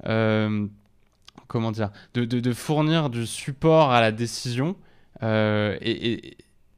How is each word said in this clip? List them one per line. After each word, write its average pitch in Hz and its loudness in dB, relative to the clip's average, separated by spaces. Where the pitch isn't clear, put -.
euh, 110 0
comment 113 -2
dire, 107 -4
de, 120 0
de, 120 -2
de 120 0
fournir 156 0
du 117 -4
support 156 2
à 120 6
la 110 4
décision. 120 -4
Euh, 107 0
et, 113 -2
et, - -10